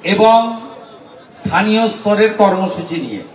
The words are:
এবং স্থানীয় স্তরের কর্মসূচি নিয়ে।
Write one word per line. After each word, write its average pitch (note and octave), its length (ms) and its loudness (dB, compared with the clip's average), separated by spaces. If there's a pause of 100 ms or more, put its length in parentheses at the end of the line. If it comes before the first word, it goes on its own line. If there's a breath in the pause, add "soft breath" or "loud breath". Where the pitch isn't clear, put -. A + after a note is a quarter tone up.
এবং A3+ 580 2 (720)
স্থানীয় G#3+ 540 -2
স্তরের G#3 460 0
কর্মসূচি F#3 640 -2
নিয়ে। A2 280 -8 (120)